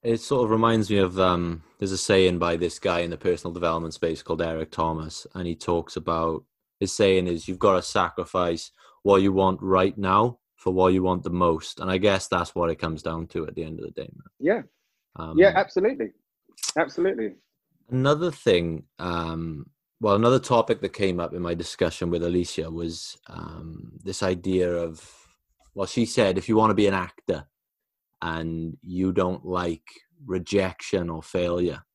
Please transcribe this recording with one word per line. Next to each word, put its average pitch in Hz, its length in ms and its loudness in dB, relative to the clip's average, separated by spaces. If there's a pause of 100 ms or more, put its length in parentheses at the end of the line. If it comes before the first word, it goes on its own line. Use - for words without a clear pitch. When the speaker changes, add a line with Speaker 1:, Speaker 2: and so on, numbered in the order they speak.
Speaker 1:
It 117 160 0
sort 127 240 0
of 110 80 2
reminds 113 380 2
me 104 80 2
of, 92 200 2
um, 87 460 2 (160)
there's 95 140 -4
a 92 40 -4
saying 92 400 4
by 85 200 0
this 85 200 -4
guy 87 220 0
in 87 100 -2
the 82 80 -8
personal 87 360 -4
development 82 400 -2
space 82 280 -4
called 82 200 -4
Eric 80 280 -4
Thomas, 80 640 -6
and 90 140 -6
he 85 80 -4
talks 85 400 -4
about, 82 480 -4 (380)
his 98 100 -2
saying 95 360 4
is, 85 200 -4
"You've 92 100 -8
gotta 95 240 4
sacrifice 87 920 -2 (320)
what 98 180 6
you 98 100 4
want 95 300 2
right 95 360 2
now 104 420 2 (180)
for 92 160 -2
what 92 180 6
you 92 120 4
want 90 200 0
the 85 60 -6
most." 85 500 0
And 90 100 -6
I 92 100 2
guess 98 280 2
that's 87 260 -2
what 85 160 0
it 80 60 -2
comes 80 260 -6
down 82 260 -6
to 80 200 -6
at - 80 -14
the 82 80 -8
end 80 160 -10
of - 60 -12
the - 60 -14
day, - 220 -12
man. - 140 -20 (120)
Speaker 2:
Yeah. 175 220 0 (540)
Speaker 1:
Um, 160 240 -4
Speaker 2:
Yeah, 185 160 8
absolutely. 202 560 -2 (680)
Absolutely. 135 580 -2 (540)
Speaker 1:
Another 143 400 2
thing, 85 540 2 (160)
um, 82 680 -6 (340)
well, 101 140 4
another 120 240 6
topic 117 420 2
that 98 100 -4
came 92 300 -2
up 85 120 -6
in 90 80 -6
my 87 120 -2
discussion 85 560 -2
with 85 140 -2
Alicia 87 460 -2
was, 82 480 -8 (100)
um, 80 680 -14 (100)
this 92 180 -6
idea 92 480 0
of, 85 400 -6 (640)
well, 98 140 -6
she 117 180 0
said, 98 320 2
if 95 120 -8
you 110 80 4
wanna 110 160 4
be 101 140 4
an 98 60 2
actor 87 540 -4 (800)
and 82 560 -6
you 92 300 -2
don't 92 340 -2
like 90 380 -4 (420)
rejection 92 840 -2
or 80 120 -8
failure 87 640 -2 (120)